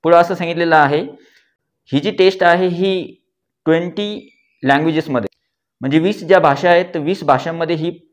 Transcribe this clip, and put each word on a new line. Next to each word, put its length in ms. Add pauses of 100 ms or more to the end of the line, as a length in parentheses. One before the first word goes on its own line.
पुढं 140
असं 180
सांगितलेलं 420
आहे, 240 (920)
ही 60
जी 120
टेस्ट 340
आहे, 220
ही 560 (420)
ट्वेंटी 720 (240)
लँग्वेजेसमध्ये, 760 (440)
म्हणजे 180
वीस 260
ज्या 140
भाषा 320
आहेत, 140 (100)
तर 40
वीस 260
भाषांमध्ये 520
ही 140 (220)